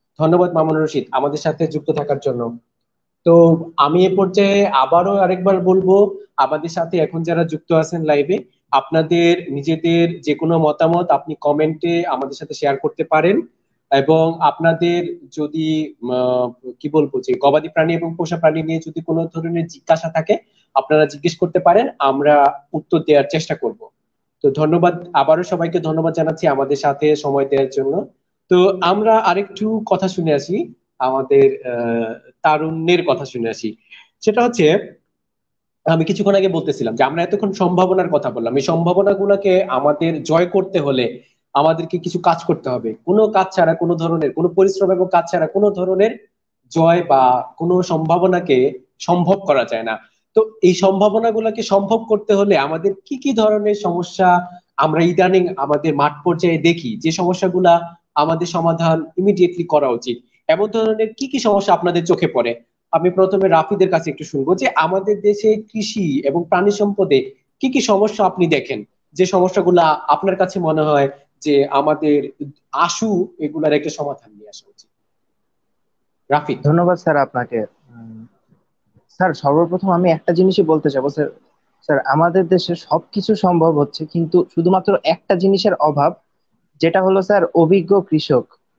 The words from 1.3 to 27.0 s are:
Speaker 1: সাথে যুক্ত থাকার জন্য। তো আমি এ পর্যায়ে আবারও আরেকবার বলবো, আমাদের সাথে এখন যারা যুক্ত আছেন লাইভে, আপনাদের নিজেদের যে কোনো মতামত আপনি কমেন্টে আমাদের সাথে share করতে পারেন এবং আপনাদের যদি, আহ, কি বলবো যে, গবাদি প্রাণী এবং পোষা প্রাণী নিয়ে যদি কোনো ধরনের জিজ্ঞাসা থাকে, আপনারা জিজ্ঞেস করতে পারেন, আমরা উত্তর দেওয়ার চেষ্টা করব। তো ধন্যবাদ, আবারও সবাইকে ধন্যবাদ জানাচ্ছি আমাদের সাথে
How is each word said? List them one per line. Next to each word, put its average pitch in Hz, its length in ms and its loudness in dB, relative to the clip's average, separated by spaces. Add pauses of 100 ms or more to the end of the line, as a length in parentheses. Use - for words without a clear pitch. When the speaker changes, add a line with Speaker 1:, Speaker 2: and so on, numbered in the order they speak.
Speaker 1:
সাথে 156 280 -4
যুক্ত 147 240 -6
থাকার 147 280 -4
জন্য। 120 400 -6 (640)
তো 165 400 6 (120)
আমি 160 300 4
এ 185 100 0
পর্যায়ে 196 500 2
আবারও 170 500 2
আরেকবার 185 440 2
বলবো, 190 560 4 (200)
আমাদের 151 320 -2
সাথে 170 300 -4
এখন 165 240 -2
যারা 165 220 0
যুক্ত 160 280 -6
আছেন 160 300 0
লাইভে, 151 360 0 (320)
আপনাদের 170 840 0
নিজেদের 165 680 -2
যে 147 140 -2
কোনো 160 240 0
মতামত 165 520 0
আপনি 151 240 -2
কমেন্টে 160 720 -2
আমাদের 135 280 -6
সাথে 151 200 -14
share 139 220 -2
করতে - 280 -6
পারেন 170 360 0 (500)
এবং 160 500 2
আপনাদের 165 920 0
যদি, 156 600 -4 (180)
আহ, 127 580 -2 (100)
কি 147 80 -8
বলবো 143 320 0
যে, 127 200 -2
গবাদি 151 280 2
প্রাণী 165 260 0
এবং 165 240 -6
পোষা 170 180 -6
প্রাণী 160 260 0
নিয়ে 160 240 -4
যদি 160 140 -10
কোনো 165 340 -4
ধরনের 165 320 -4
জিজ্ঞাসা 165 440 -2
থাকে, 165 280 0 (360)
আপনারা 151 320 2
জিজ্ঞেস 147 300 -4
করতে 175 220 -2
পারেন, 185 300 2 (100)
আমরা 143 640 2 (100)
উত্তর 156 260 -2
দেওয়ার 143 320 4
চেষ্টা 156 240 -4
করব। - 340 -8 (540)
তো 139 80 4
ধন্যবাদ, 170 600 0
আবারও 156 300 2
সবাইকে 170 380 -4
ধন্যবাদ 160 340 -2
জানাচ্ছি 160 320 -2
আমাদের 139 300 0
সাথে 147 400 0